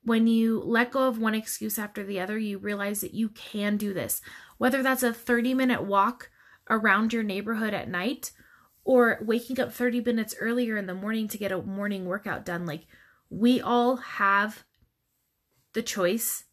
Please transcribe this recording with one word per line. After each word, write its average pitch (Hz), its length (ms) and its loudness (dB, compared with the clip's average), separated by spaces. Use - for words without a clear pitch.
When 226 240 4
you 226 320 4
let 233 320 0
go 262 160 2
of 233 100 0
one 220 160 0
excuse 220 460 -6
after 208 240 -8
the 196 160 -6
other, 202 180 -4
you 208 220 -4
realize 202 420 -4
that - 140 -8
you 220 140 0
can 208 480 -2
do 202 160 -2
this. 135 280 -4
Whether 254 240 2
that's 254 200 2
a 233 100 2
thirty-minute 247 720 2
walk 202 460 2
around 220 420 4
your 226 120 0
neighborhood 208 500 -2
at - 160 -6
night 185 420 -4
or 240 360 6
waking 240 400 0
up 240 100 -2
thirty 247 300 0
minutes 226 400 -2
earlier 233 340 0
in 202 120 -4
the 180 60 -6
morning 214 360 -4
to 214 80 -10
get 196 160 -2
a 180 80 -2
morning 196 440 -4
workout 185 380 -4
done. 175 220 -6
Like, 160 200 -8
we 233 320 4
all 240 340 2
have 208 720 0
the 185 100 -6
choice. 196 720 -2